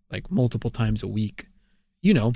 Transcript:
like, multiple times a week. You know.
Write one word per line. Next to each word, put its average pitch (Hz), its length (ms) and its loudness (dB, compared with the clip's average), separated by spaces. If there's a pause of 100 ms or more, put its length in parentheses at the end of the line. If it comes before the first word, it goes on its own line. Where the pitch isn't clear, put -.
(120)
like, - 200 -8
multiple 120 380 0
times 110 340 -2
a 98 40 -6
week. 104 380 -4 (580)
You 196 120 6
know. 117 200 4